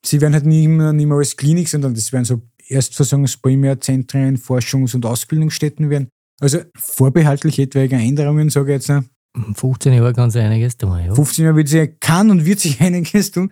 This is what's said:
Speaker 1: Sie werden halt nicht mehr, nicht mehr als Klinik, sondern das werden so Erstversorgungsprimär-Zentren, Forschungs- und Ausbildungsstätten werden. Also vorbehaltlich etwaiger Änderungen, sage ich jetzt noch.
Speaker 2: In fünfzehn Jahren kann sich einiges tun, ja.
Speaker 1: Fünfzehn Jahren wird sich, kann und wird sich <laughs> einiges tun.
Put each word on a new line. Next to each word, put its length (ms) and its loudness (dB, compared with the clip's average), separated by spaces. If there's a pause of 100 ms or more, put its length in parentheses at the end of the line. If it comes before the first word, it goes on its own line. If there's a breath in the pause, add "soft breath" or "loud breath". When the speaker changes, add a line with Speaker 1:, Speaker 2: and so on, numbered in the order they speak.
Speaker 1:
Sie 160 0
werden 140 2
halt 120 0
nicht 200 4
mehr, 260 2
nicht 140 0
mehr 100 0
als 200 -2
Klinik, 320 0
sondern 260 -2
das 180 -6
werden 120 -2
so 180 -2 (240)
Erstversorgungsprimär-Zentren, 1700 -2
Forschungs- 600 -2
und 100 -2
Ausbildungsstätten 840 -2
werden. 180 -2 (320)
Also 180 0 (160)
vorbehaltlich 880 0
etwaiger 380 0
Änderungen, 520 0
sage 220 0
ich 60 0
jetzt 100 -8
noch. 160 0 (300)
Speaker 2:
In 200 -6
fünfzehn 400 0
Jahren 200 4
kann 160 2
sich 120 0
einiges 340 0
tun, 220 -2
ja. 160 -4
Speaker 1:
Fünfzehn 300 0
Jahren 120 4
wird 120 2
sich, 320 0
kann 300 2
und 140 4
wird 160 0
sich 200 -2
<laughs> 0 -
einiges 500 0
tun. 220 -4